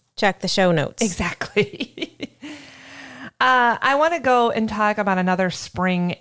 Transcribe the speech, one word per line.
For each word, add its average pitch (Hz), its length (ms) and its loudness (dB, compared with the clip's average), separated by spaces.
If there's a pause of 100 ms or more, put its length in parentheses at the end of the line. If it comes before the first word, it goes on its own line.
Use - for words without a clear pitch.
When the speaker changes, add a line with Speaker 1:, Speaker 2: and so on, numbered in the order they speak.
(160)
Speaker 1:
check 190 240 0
the 190 80 -4
show 185 240 2
notes. 160 300 -2
Speaker 2:
Exactly. - 1300 -6 (120)
<laughs> 294 60 -14 (920)
Uh, 254 400 4
I 269 140 2
wanna 330 240 2
go 247 320 2
and 220 180 0
talk 214 300 0
about 196 180 0
another 185 340 2
spring 180 720 -2